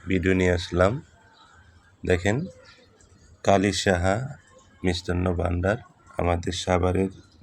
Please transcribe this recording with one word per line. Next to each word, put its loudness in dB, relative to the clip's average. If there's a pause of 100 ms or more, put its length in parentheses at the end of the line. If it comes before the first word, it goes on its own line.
ভিডিও 0
নিয়ে 2
আসলাম। 0 (1040)
দেখেন, 0 (1000)
কালী 4
সাহা 0 (460)
মিষ্টান্ন -2
ভাণ্ডার, -2 (400)
আমাদের 0
সাভারের 0 (340)